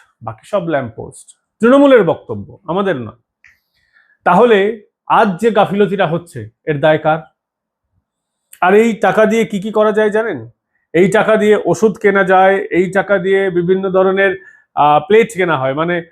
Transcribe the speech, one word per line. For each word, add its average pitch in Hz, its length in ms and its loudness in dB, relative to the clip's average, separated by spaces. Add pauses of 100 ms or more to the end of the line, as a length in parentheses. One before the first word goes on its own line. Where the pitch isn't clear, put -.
(220)
বাকি 113 260 -16
সব 185 200 -6
ল্যাম্প 135 280 -4
পোস্ট। - 320 -18 (320)
তৃণমূলের 262 440 4
বক্তব্য, 120 640 -6
আমাদের 185 280 -4
নয়। - 540 -18 (720)
তাহলে 214 580 2 (260)
আজ 185 320 0
যে 226 120 0
গাফিলতিটা 190 560 0
হচ্ছে 147 420 -10 (160)
এর 151 140 -4
দায় 156 180 2
কার? 156 220 -2 (1400)
আর 180 120 2
এই 226 200 2
টাকা 196 320 0
দিয়ে 220 200 0
কি 202 140 -8
কি 214 120 -8
করা 214 200 0
যায় 214 180 0
জানেন? 196 400 -6 (440)
এই 175 180 2
টাকা 208 240 2
দিয়ে 208 300 2
ওষুধ 196 320 0
কেনা 196 260 2
যায়, 190 320 4
এই 190 360 -2
টাকা 196 260 0
দিয়ে 190 320 -2
বিভিন্ন 185 400 -2
ধরনের, 190 480 0 (380)
আহ, 147 320 2
প্লেট 226 260 2
কেনা 170 240 -2
হয়, 135 160 -4
মানে 165 380 -4